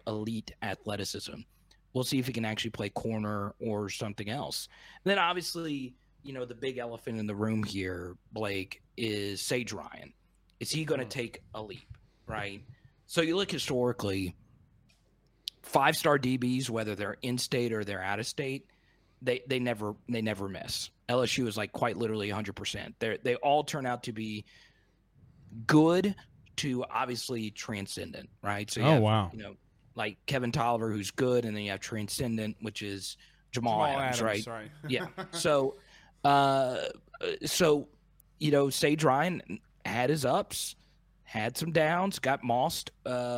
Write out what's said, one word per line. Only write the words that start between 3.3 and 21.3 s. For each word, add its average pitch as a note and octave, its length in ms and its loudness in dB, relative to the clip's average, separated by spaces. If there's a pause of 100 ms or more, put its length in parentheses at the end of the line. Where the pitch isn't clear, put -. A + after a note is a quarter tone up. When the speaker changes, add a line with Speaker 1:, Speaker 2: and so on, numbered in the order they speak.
Speaker 1:
or G#2 280 -2
something G#2 400 -6
else. A2 400 -6 (340)
And F#3 80 2
then G3 80 4
obviously, E3 760 -2 (280)
you C#3 120 -12
know, B2+ 100 -6
the A#2+ 100 -10
big B2 220 -4
elephant A#2 420 -6
in G#2+ 80 -2
the G#2 80 -2
room G#2+ 280 2
here, F#2 520 -4 (180)
Blake, G2+ 500 -4 (160)
is G2+ 420 -2
Sage B2 320 -2
Ryan. D2 400 -12 (480)
Is A2 100 -4
he D#3+ 140 -2
gonna D3 200 0
Speaker 2:
Hmm. A2 40 -8
Speaker 1:
take A#2 340 -8 (120)
a G#2+ 80 -8
leap, G2+ 260 -14 (380)
right? G#2 360 -6 (440)
So - 160 2
you E3 140 2
look G3 140 0
historically, A#2 840 0 (1300)
five-star D3 560 4
D C3 180 2
Bs, B2+ 320 0
whether A2 260 -2
they're G#2 280 -4
in-state B2 500 0
or G#2+ 120 0
they're G2 180 -4
out-of-state, A2+ 640 -4 (560)
they, B2+ 240 0
they C3 120 2
never, G#2+ 360 0 (140)
they A#2 120 0
never G2+ 280 0
miss. - 420 -6 (180)
L B2 140 4
S - 160 2